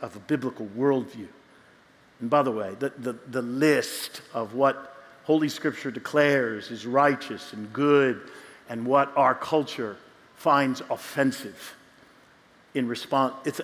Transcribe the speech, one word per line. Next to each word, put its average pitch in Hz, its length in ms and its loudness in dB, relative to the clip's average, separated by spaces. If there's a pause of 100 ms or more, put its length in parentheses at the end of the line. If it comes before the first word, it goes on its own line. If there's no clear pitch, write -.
of 117 140 -10
a 104 40 -14
biblical 123 480 -4
worldview 120 600 -2 (920)
and 120 100 -6
by 147 120 4
the 131 100 2
way, 104 280 -4
the, 139 180 -2
the, 127 160 -6 (140)
the 127 140 -4
list 131 800 0 (120)
of 113 200 -4
what 135 420 0 (280)
Holy 156 260 2
Scripture 143 420 -4
declares 127 800 0
is 110 140 -10
righteous 131 680 0
and 107 180 -10
good 139 500 4 (480)
and 117 160 -6
what 139 300 2
our 127 200 6
culture 127 640 -2 (380)
finds 139 540 2
offensive 123 840 -4 (1000)
in 127 140 0
response, 127 460 0 (120)
it's, 147 180 -4